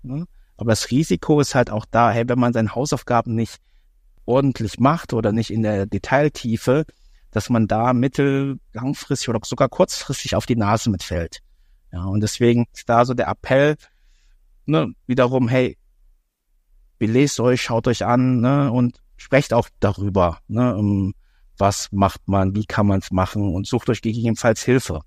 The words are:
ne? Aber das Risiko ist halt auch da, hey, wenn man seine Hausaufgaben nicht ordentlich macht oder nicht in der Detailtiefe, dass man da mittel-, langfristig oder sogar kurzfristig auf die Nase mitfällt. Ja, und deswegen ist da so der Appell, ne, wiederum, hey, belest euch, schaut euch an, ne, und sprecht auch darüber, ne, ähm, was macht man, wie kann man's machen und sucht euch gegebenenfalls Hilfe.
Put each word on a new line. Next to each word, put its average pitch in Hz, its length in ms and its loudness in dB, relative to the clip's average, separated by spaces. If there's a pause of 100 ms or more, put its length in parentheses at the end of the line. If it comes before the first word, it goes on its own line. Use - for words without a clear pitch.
ne? 143 220 -8 (320)
Aber 117 140 -2
das - 200 0
Risiko 151 480 2
ist - 160 -2
halt 123 140 2
auch - 200 -4
da, 113 220 4
hey, 117 160 0
wenn 123 120 2
man 120 120 2
seine 113 240 0
Hausaufgaben 120 580 0
nicht 113 240 -2 (680)
ordentlich 120 540 0
macht 143 340 0
oder 110 180 0
nicht 113 200 -2
in 110 120 -2
der 101 220 0
Detailtiefe, 131 1000 0 (460)
dass - 180 -4
man 113 180 2
da 117 260 0
mittel-, 139 640 0 (140)
langfristig 127 560 -6
oder 113 140 -2
sogar - 260 -2
kurzfristig - 680 -4
auf - 100 -2
die 120 100 0
Nase 110 340 0
mitfällt. 85 500 -6 (540)
Ja, 87 100 -8
und 98 180 -2
deswegen 120 520 2
ist - 160 -12
da 117 160 4
so 127 80 -4
der 120 160 -2
Appell, 139 480 2 (880)
ne, 147 260 0 (140)
wiederum, 127 420 2
hey, 127 300 0 (1200)
belest 123 400 2
euch, 123 220 2
schaut 117 260 -2
euch 113 180 0
an, 123 360 2
ne, 139 300 2
und 123 280 0 (160)
sprecht - 380 0
auch 120 160 2 (100)
darüber, 95 680 0
ne, 117 300 0
ähm, 101 360 0 (440)
was - 340 0
macht 98 360 -2
man, 95 280 0
wie 104 100 -2
kann 104 220 0
man's 95 240 0
machen 95 440 -2
und 101 100 -6
sucht - 240 -2
euch 113 120 -2
gegebenenfalls 113 640 -2
Hilfe. 123 440 0